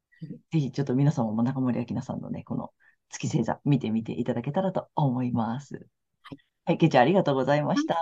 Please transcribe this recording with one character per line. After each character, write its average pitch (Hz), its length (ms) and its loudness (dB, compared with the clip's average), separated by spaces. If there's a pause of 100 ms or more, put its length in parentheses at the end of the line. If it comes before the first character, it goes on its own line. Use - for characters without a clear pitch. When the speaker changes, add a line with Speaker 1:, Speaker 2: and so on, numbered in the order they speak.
(520)
Speaker 1:
ぜ 160 80 2
ひ 131 120 0
ち - 80 -4
ょ 143 40 -2
っ 143 40 -2
と 123 80 0
皆 143 160 4
様 113 220 -2
も 113 100 2
中 135 160 0
森 123 180 0
明 120 160 -4
菜 120 80 -4
さ - 140 -10
ん - 60 -8
の - 80 -14
ね、 - 160 -8
こ - 100 -8
の - 160 -8 (380)
月 - 180 -8
星 120 160 0
座 - 220 -4
見 143 140 4
て 110 120 -2
み 113 120 -2
て - 100 -8
い - 100 -6
た 120 100 -2
だ 117 80 -4
け 147 100 -6
た 185 100 0
ら 190 100 -2
と - 240 -6
思 127 280 0
い 123 80 -2
ま 117 280 -2
す。 - 160 -14
Speaker 2:
は - 40 -14 (520)
い。 - 60 -14 (260)
Speaker 1:
は 175 100 0
い、 - 40 0
け - 80 4
い 156 40 6
ち 147 60 0
ゃ 131 40 10
ん 123 40 8
あ - 20 8
り 156 80 4
が 202 100 4
と 143 100 2
う - 20 2
ご 131 80 0
ざ 139 120 4
い 147 80 0
ま 143 120 0
し 294 100 0
た。 - 100 -2
Speaker 2:
は 165 60 0